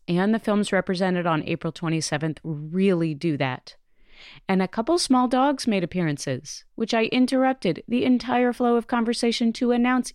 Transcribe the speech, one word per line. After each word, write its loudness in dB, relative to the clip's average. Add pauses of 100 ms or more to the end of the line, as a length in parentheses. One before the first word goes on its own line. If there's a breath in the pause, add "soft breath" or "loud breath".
and 2
the 0
films 0
represented 0
on 0
April -4
twenty-seventh -2
really 0
do -2
that. -6 (720 loud breath)
And 2
a 0
couple 0
small 2
dogs 2
made 0
appearances, -4 (100)
which -4
I 2
interrupted 0
the 0
entire 2
flow 2
of 0
conversation 0
to 0
announce 2